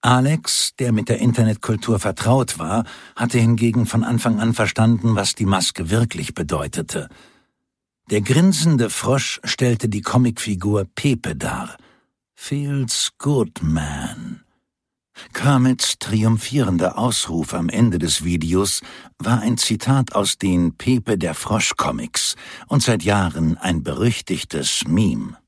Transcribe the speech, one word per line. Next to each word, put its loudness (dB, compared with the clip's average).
Alex, 2
der 0
mit 0
der 0
Internetkultur 0
vertraut 0
war, -2
hatte 0
hingegen 4
von 0
Anfang 0
an 2
verstanden, 2
was 0
die -2
Maske 0
wirklich 0
bedeutete. -4
Der 2
grinsende 4
Frosch -2
stellte 0
die -2
Comicfigur 0
Pepe -2
dar. -6
„Feels -4
good, 0
man.“ -4
Kermits 2
triumphierender 0
Ausruf -2
am -2
Ende 2
des -2
Videos 0
war 2
ein 0
Zitat 0
aus 0
den 0
Pepe 0
der -2
Frosch -2
Comics -4
und 2
seit 0
Jahren 2
ein -2
berüchtigtes -2
Meme. 0